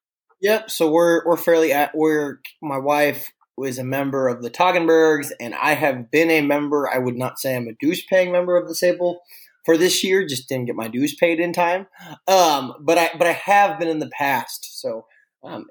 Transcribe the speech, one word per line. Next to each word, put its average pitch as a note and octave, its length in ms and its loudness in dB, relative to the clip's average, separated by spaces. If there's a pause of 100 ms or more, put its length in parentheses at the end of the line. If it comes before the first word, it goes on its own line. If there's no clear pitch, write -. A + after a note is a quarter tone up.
(420)
Yep. G#3+ 280 0
So D#3+ 200 0
we're, E3+ 360 4
we're E3 120 2
fairly D#3+ 340 2
at, C#3+ 240 0
we're, D3+ 440 0 (200)
my C#3+ 160 -6
wife C#3+ 560 0 (240)
was B2+ 220 -6
a B2+ 60 -6
member C3+ 440 -2
of A#2+ 140 -6
the A#2 80 -8
Toggenburgs, D#3+ 920 2
and A#2 140 -10
I D3 180 0
have C3+ 380 -2
been E3 200 4
a D#3+ 120 4
member. C#3+ 500 0
I B2+ 60 0
would B2 180 -4
not B2 220 -6
say C3 180 -4
I'm A#2+ 120 -6
a A2 120 -14
dues-paying F3+ 520 0
member F3+ 260 0
of E3 100 -6
the E3 60 -8
Sable F3 460 0 (440)
for E3 140 4
this F#3 260 0
year, F#3+ 220 2
just C3 200 -8
didn't B2+ 200 -4
get A#2 100 -8
my A2+ 120 -8
dues C3 260 -4
paid E3+ 260 0
in F3 140 -2
time. F3 320 -2 (420)
Um, D3+ 520 2
but D#3+ 180 2
I, E3 180 2
but E3+ 100 2
I E3+ 60 2
have G3 460 2
been E3 100 -4
in D#3 100 -2
the C3+ 120 -6
past. - 680 -6
So, A2+ 280 -8 (360)
um, - 280 -14